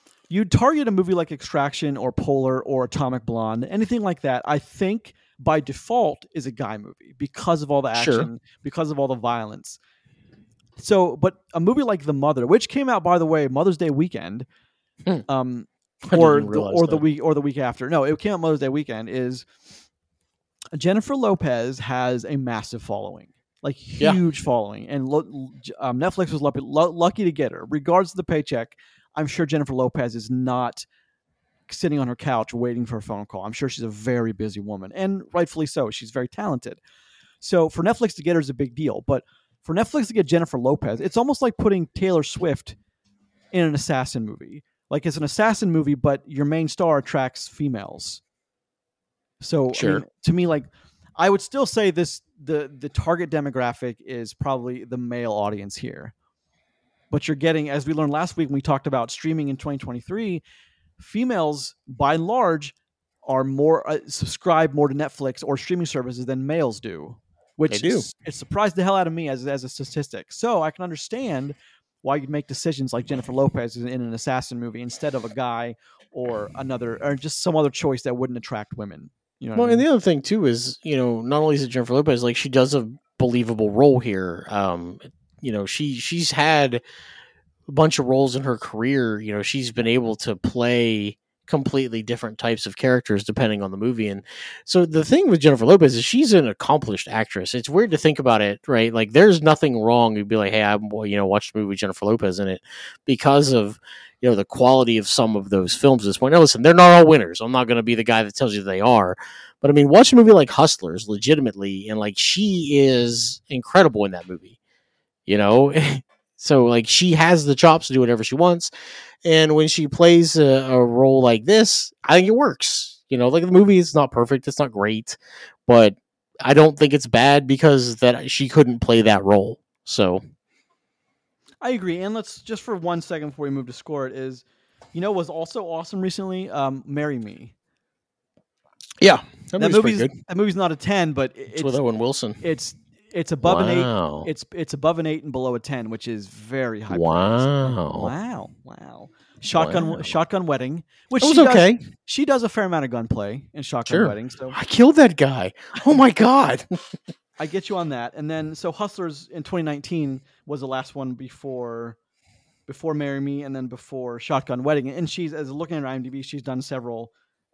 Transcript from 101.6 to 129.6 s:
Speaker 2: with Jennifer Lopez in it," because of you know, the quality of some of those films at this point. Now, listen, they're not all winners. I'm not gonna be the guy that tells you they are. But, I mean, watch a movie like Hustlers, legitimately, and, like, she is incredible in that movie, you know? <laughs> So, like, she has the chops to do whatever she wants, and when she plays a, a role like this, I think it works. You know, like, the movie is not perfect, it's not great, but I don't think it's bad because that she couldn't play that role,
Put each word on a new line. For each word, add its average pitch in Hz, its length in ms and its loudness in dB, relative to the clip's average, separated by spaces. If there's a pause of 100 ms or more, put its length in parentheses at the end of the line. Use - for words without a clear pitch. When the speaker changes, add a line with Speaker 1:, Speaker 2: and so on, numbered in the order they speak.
Speaker 2:
with 98 100 -6
Jennifer 98 260 -6
Lopez 104 340 0
in 98 100 -4
it," 92 120 -8 (440)
because 139 480 2
of 107 260 -2 (420)
you 123 80 4
know, 113 60 4
the 98 100 -2
quality 123 520 4
of 104 100 -2
some 110 280 0
of 98 140 -6
those 95 260 0
films 131 300 4
at 101 40 0
this 95 80 -4
point. 135 160 2
Now, 170 60 8
listen, 147 220 6
they're 160 120 8
not 175 180 12
all 175 160 12
winners. 104 340 4
I'm 117 100 -6
not 127 160 2
gonna 117 160 0
be 117 120 0
the 110 80 -2
guy 113 200 2
that 104 120 -8
tells 120 180 -2
you 101 100 -6
they 95 180 -4
are. 107 340 4 (460)
But, 139 80 4
I 143 40 6
mean, 143 160 6
watch 190 240 8
a - 20 6
movie 226 160 10
like 160 180 8
Hustlers, 110 600 0
legitimately, 104 800 -2
and, 107 100 -4
like, 104 180 -4
she 185 560 -2
is 120 760 2
incredible 127 560 2
in 98 60 -6
that 87 160 -14
movie, 92 320 -18 (640)
you 101 120 0
know? 120 400 6
<laughs> 151 60 4 (580)
So, 131 260 4
like, 117 200 2
she 180 240 2
has 160 320 4
the 143 100 0
chops 160 340 6
to 135 60 -6
do 131 60 4
whatever 117 240 2
she 123 120 -4
wants, 170 360 2 (540)
and 160 300 4
when 156 120 4
she 151 220 -2
plays 170 480 6
a, 151 80 6
a 131 400 4
role 131 360 4
like 117 220 6
this, 214 480 2 (140)
I 151 80 4
think 185 160 6
it 220 40 4
works. - 760 -2
You 131 80 0
know, 123 100 2
like, 165 160 2
the 180 80 0
movie 196 260 8
is 170 160 2
not 147 200 4
perfect, 123 340 0
it's 139 100 -6
not 135 140 -2
great, 107 460 -4 (500)
but 113 280 8 (440)
I 131 140 2
don't 156 260 8
think 143 140 4
it's 135 140 0
bad 135 380 4
because 131 520 4
that 123 340 2
she 135 160 -2
couldn't 123 320 4
play 117 220 4
that 104 240 4
role, 101 340 2 (240)